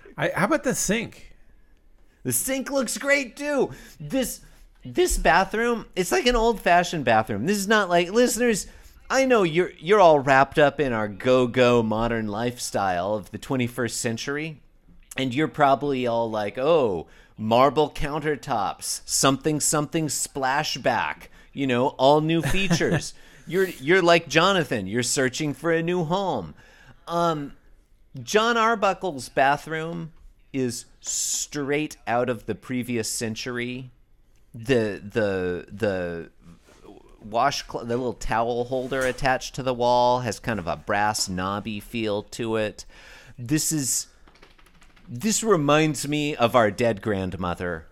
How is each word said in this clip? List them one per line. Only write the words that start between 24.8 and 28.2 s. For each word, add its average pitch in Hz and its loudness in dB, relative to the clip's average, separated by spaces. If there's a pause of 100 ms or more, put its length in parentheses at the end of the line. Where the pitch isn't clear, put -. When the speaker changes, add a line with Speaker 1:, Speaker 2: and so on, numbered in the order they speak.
Speaker 2:
You're 120 -2
searching 135 -2
for 165 -2
a 165 0
new 175 -2
home. 151 -4 (520)
Um, 165 -2 (680)